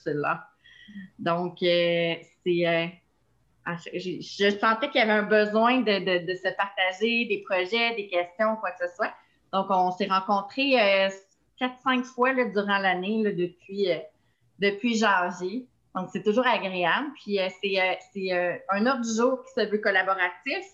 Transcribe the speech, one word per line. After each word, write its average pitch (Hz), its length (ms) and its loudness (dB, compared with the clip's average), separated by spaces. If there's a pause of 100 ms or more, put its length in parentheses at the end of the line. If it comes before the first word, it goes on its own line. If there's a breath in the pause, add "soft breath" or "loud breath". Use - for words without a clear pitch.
cela. 147 420 -4 (720 loud breath)
Donc, 170 460 -4
euh, 170 500 2 (320)
c'est, 175 180 2
euh, 165 220 2 (800)
ah, 170 120 -6 (160)
je, 175 60 -6
je, 185 120 -8 (100)
je 202 360 0
sentais 226 320 2
qu'il 285 120 2
y - 20 6
avait 214 80 4
un 208 140 4
besoin 214 560 4
de, 208 180 2
de, 180 260 0
de 180 120 -4
se 185 200 -4
partager 202 680 0
des 202 200 -4
projets, 226 520 0
des 208 100 -6
questions, 185 540 -2
quoi 214 100 -6
que - 160 -6
ce 175 80 -8
soit. - 180 -4 (400 loud breath)
Donc, 190 160 -2
on 185 220 2
s'est 185 160 -4
rencontrés, 196 720 0
euh, 196 280 4 (500)
quatre, 254 240 -6
cinq 254 220 0
fois, 247 280 0
là, 254 120 2
durant 202 340 0
l'année, 190 460 0
là, 202 80 0
depuis, 180 580 -4
euh, 156 80 0 (640)
depuis 202 360 0
janvier. 190 720 0 (300)
Donc, 185 160 -6
c'est 180 100 -6
toujours 220 240 2
agréable. 190 600 0 (120)
Puis, 202 200 -2
euh, 185 80 0 (120)
c'est, 190 200 0
euh, 185 140 2 (180)
c'est, 190 200 -4
euh, 175 220 0 (140)
un 202 180 0
ordre 254 160 0
du 226 100 -4
jour 247 300 0
qui - 180 -6
se 202 80 0
veut 208 100 0
collaboratif. 190 960 0